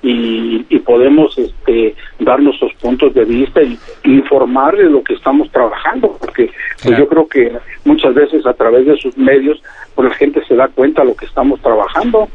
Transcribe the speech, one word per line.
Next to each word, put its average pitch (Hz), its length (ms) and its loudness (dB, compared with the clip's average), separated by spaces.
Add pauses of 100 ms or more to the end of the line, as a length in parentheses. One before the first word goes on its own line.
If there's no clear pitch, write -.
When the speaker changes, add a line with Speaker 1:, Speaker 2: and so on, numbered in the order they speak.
Speaker 1:
y, 113 680 -4
y 127 100 2
podemos, 139 580 2
este, 113 580 -2 (240)
dar 123 200 0
nuestros 139 360 0
puntos 127 380 -2
de 120 120 2
vista 123 360 0
y 123 160 -2 (280)
informar 135 720 2
de 202 80 4
lo 147 180 2
que 113 120 -4
estamos 139 360 -2
trabajando, 156 680 -2
porque, - 280 -2
pues, - 360 -10
Speaker 2:
Claro. 120 160 0
Speaker 1:
yo 143 120 2
creo 160 180 2
que 117 300 0 (260)
muchas 147 300 2
veces 147 320 0
a 123 80 0
través 123 320 2
de 147 120 4
sus - 200 -8
medios, 135 440 0 (340)
pues, 131 120 0
la 113 80 -4
gente 147 320 0
se 135 80 2
da 131 140 2
cuenta 139 320 0
de 127 80 2
lo 110 80 -2
que - 80 -14
estamos 135 360 -2
trabajando. 185 720 -2